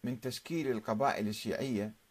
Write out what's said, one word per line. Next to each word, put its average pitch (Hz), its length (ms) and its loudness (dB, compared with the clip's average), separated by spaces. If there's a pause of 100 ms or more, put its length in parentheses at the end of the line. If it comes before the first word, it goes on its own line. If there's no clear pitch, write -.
من 113 180 -4
تشكيل 135 500 -2
القبائل 110 560 2
الشيعية 107 640 0 (180)